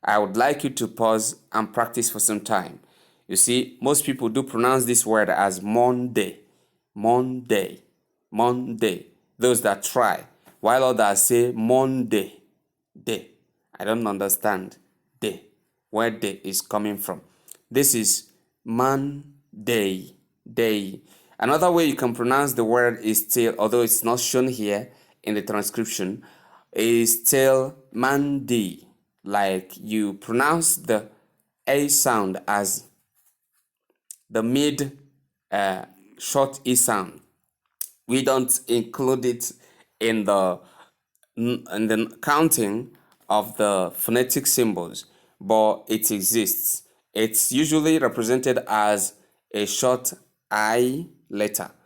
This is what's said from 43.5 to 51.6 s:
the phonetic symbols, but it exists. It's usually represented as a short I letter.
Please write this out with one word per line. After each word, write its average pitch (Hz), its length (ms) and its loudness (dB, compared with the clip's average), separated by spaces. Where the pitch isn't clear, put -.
the 98 380 0
phonetic 127 520 0
symbols, 95 600 -2
but 107 480 2
it 110 220 -2
exists. 104 720 -2
It's 110 380 0
usually 156 460 2
represented 127 680 0
as 104 480 0
a 104 140 -2
short 127 460 0
I 123 560 0
letter. 104 420 -4